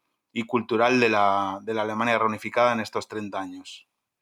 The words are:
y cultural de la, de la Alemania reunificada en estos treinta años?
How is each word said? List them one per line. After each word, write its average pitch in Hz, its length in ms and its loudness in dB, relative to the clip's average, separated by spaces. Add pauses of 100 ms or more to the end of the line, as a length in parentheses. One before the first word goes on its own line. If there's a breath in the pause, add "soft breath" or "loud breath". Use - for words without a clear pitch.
(320)
y 113 120 -4
cultural 117 560 2
de 120 80 6
la, 101 540 2
de 110 120 -6
la 110 80 -2
Alemania 113 360 0
reunificada 110 540 2
en 113 80 -2
estos 104 280 -6
treinta 101 320 -8
años? 92 480 -14 (340)